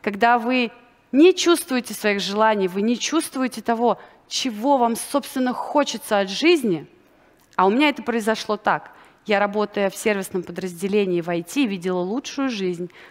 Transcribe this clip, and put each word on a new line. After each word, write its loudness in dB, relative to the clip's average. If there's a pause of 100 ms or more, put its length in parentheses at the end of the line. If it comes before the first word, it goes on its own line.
когда 2
вы 0 (400)
не 8
чувствуете 0
своих 0
желаний, 2
вы -2
не 0
чувствуете -4
того, 0 (280)
чего -2
вам, 2
собственно, -4
хочется -2
от -2
жизни. 2 (680)
А 2
у 6
меня 4
это -4
произошло -2
так. -2 (340)
Я, 2
работая 0
в -12
сервисном -2
подразделении -2
в -6
I -2
T, -2
видела -2
лучшую -4
жизнь, -4 (220)